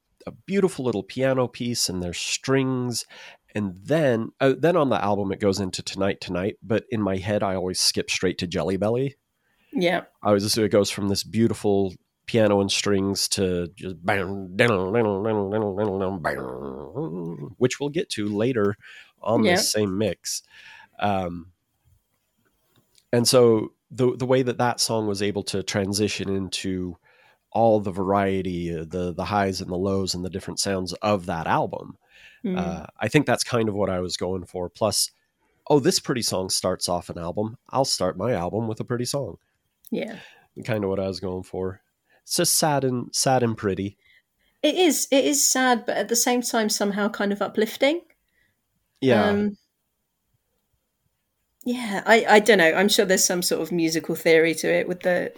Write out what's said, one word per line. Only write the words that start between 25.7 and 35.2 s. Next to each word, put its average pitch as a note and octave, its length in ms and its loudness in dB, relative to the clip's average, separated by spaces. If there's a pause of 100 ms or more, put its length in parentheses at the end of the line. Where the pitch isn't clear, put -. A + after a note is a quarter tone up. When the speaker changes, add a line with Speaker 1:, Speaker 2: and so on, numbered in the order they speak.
Speaker 1:
into F#2 640 -4 (560)
all A2 260 4
the G2+ 140 -4
variety, F#2 800 0
uh, E2 140 -6
the, F2+ 240 -4
the F2 140 -6
highs G2 340 0
and F2+ 100 -10
the F2+ 60 -4
lows G2 380 -2
and F2+ 100 -8
the F2+ 60 -8
different F2+ 300 -10
sounds F#2+ 340 -4
of G#2 320 0
that E2 200 -4
album, - 520 -4 (460)
Speaker 2:
Mm. F#3 140 -4
Speaker 1:
uh, E2+ 260 -6 (160)
I A2+ 80 -2
think D3 160 4
that's A#2+ 180 0
kind A2+ 280 0
of G2 40 -4
what G2 140 0
I F#2 120 -2
was F2+ 180 -6
going F#2 260 -4
for. F2+ 240 -8
Plus, - 420 0 (600)